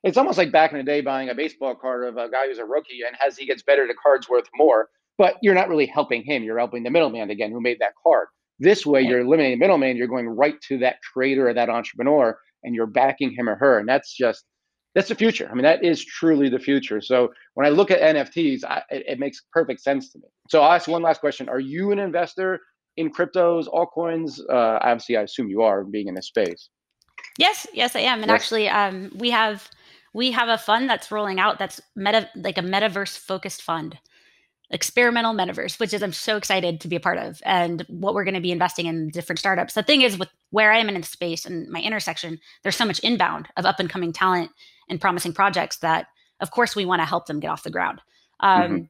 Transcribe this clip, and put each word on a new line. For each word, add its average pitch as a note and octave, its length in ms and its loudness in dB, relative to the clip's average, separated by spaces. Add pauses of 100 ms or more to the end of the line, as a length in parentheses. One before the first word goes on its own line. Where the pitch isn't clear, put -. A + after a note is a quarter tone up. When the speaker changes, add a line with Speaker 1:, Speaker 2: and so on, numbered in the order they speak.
Speaker 1:
it's G3 140 2
almost D4+ 220 2
like D#3+ 120 0
back D#3 200 6
in D3 80 -6
the C3 40 -8
day D3 180 0
buying C3+ 280 -4
a B2 60 -4
baseball C#3 400 -6
card B2 320 -6
of A#2+ 100 -8
a A#2+ 100 -6
guy C3 200 -2
who's B2+ 100 -6
a A2+ 80 -8
rookie B2+ 400 -6
and A#2+ 180 -8
as C#3 140 0
he C3+ 80 -14
gets B2+ 160 -6
better, C#3 240 4
the A#2+ 160 -4
card's C3+ 260 2
worth B2 280 2
more, B2+ 340 4 (300)
but F#3 240 4
you're G3+ 100 6
not F#3 160 2
really D3+ 160 2
helping B2+ 380 -2
him. C3+ 180 -4
You're A2 160 -6
helping A#2+ 240 -4
the A#2 80 -6
middleman A#2+ 400 0
again G#2+ 220 -4
who A#2+ 100 -8
made A#2+ 180 0
that G#2 220 -2
card. B2+ 260 4 (300)
This F#3 300 4
way, C#3 140 4
Speaker 2:
Right. B2 80 2
Speaker 1:
you're B2 100 4
eliminating C3 400 2
the D3+ 40 4
middleman. C#3 340 4
You're A#2+ 100 -2
going A#2+ 200 -4
right C#3 340 0
to C3+ 180 -6
that B2 160 2 (180)
creator C3+ 340 2
or A#2+ 60 2
that A#2 160 0
entrepreneur, A#2 680 0 (240)
and B2 100 -6
you're A2+ 140 0
backing C3 440 0
him A#2 160 -4
or G#2+ 80 -2
her. B2+ 220 6
And G#2 100 -2
that's C3+ 280 -2
just, A#2 300 -2 (500)
that's F#3+ 140 2
the A3+ 60 -2
future. - 360 0
I - 20 -14
mean, B2+ 100 -2
that D#3+ 200 4
is E3 200 2
truly D3 460 2
the B2 100 0
future. C3 420 -2
So B2 300 2 (220)
when C#3 140 2
I - 20 6
look F#3 220 4
at F3+ 100 6
N D#3 160 4
F C#3 140 -2
Ts, D3 320 -2
I, - 260 -4
it, C#3 180 -6
it C3+ 120 -6
makes - 240 -8 (100)
perfect D#3 280 0
sense C#3 320 -2
to - 40 -20
me. - 80 -20 (240)
So D3+ 140 6
I'll D#3+ 100 8
ask E3+ 140 2
one E3 160 -2
last D#3+ 180 2
question. C#3 260 -4
Are B2 120 -4
you D#3+ 320 -4
an G3+ 80 0
investor F#3 600 -4 (380)
in D#3+ 160 -4
cryptos, E3+ 540 2
altcoins? E3 720 -4 (100)
Uh, A#2 320 2
obviously, A#2+ 360 0
I G#2+ 40 2
assume G#2+ 260 -6
you G2+ 140 -2
are, G2+ 220 2
being G2+ 240 -6
in F2+ 80 -8
this F#2 120 -10
space. F#2 420 -2 (680)
Speaker 2:
Yes, G4 360 0
yes, B3+ 220 -2
I - 60 -2
am. A#3+ 200 0
And G#3+ 80 -4
Speaker 1:
Yes. A3+ 120 4
Speaker 2:
actually, G#3+ 280 -2
um, F#3+ 460 -2
we A#3 160 -4
have, A3 380 0 (440)
we B3 180 -2
have A#3 180 0
a A3+ 80 2
fund A3+ 320 0
that's - 220 -2
rolling G#3 280 -4
out G#3 200 0
that's F#3+ 200 -8 (160)
meta-, G3+ 400 0
like, F#3+ 220 -6
a F#3 40 -4
metaverse-focused F#3+ 1000 -4
fund, D#3+ 360 -6 (720)
experimental A#3 640 0
metaverse, F#3+ 460 -6
which G#3+ 140 -4
is, G#3 100 -4
I'm F#3 100 -6
so G#3+ 240 -4
excited F3+ 440 -2
to F3 60 -12
be E3 80 -4
a E3+ 40 -2
part A3+ 180 -2
of, - 280 -10
and E3+ 440 0
what F3+ 240 -4
we're G3 100 -2
gonna F#3 180 -4
be F3 100 -2
investing F3 340 -2
in D#3+ 240 -4
different E3+ 300 -8
startups. F#3+ 340 -2
The G#3+ 100 -2
thing D4 180 4
is, G#3+ 160 2
with F3+ 120 -8 (200)
where G#3+ 220 4
I A3+ 80 6
am A3 100 0
in F#3+ 100 -4
the D#3+ 80 -10
space E3 380 -8
and F3 240 -10
my E3 120 -8
intersection, E3+ 580 -6 (240)
there's F#3+ 120 -2
so - 100 0
much G3+ 140 -2
inbound F#3 480 0 (100)
of F3+ 80 -4
up-and-coming F3+ 480 -2
talent F3+ 380 2 (380)
and D#3+ 100 -6
promising F3+ 340 -2
projects G3 440 0
that, E3 300 -2 (340)
of - 100 -8
course, - 240 0
we G3+ 100 -2
wanna F3 200 0
help F3 200 -4
them D3+ 140 -6
get D#3+ 100 -6
off - 140 -8
the - 60 -10
ground. - 320 -4 (400)
Um, F#3+ 200 6
Speaker 1:
Mm-hmm. F3 280 -2